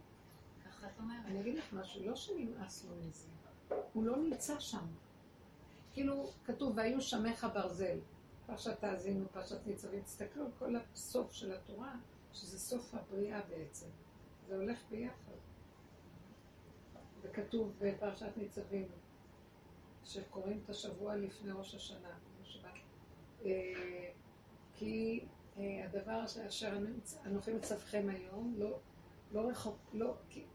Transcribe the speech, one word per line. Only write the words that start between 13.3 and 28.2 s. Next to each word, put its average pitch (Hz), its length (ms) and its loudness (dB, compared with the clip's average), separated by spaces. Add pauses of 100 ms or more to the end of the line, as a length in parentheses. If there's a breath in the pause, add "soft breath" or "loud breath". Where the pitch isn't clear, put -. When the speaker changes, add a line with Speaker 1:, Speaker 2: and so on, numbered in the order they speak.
Speaker 2:
בעצם. 165 360 -4 (640)
זה 190 80 0
הולך 220 240 2 (100)
ביחד. 226 420 -2 (1900)
וכתוב 214 580 2
בפרשת 202 580 2
ניצבים, 196 500 0 (1160)
שקוראים 196 640 -2
את - 40 -12
השבוע 202 460 0
לפני 202 360 0
ראש 190 240 -4
השנה, 190 340 -8 (320)
בשבת, - 300 -12 (760)
אה, 190 60 6 (1200)
כי, 220 520 4 (320)
אה, 196 280 0
"הדבר 220 400 2
אשר, 220 220 -2
אשר 208 200 0 (100)
אני 208 140 4
מצ-, - 340 -4
אנוכי 202 280 4
מצווכם 208 560 4
היום, 190 480 0